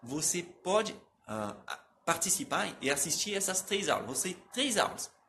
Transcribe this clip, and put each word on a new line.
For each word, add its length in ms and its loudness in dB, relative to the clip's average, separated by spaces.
você 400 0
pode, 540 0
ah, 280 -4
a-, 100 -8
participar 760 2
e 80 2
assistir 460 0
essas 260 0
três 280 0
aulas. 160 2
Vão 100 -6
ser 200 -2
três 260 0
aulas. 340 0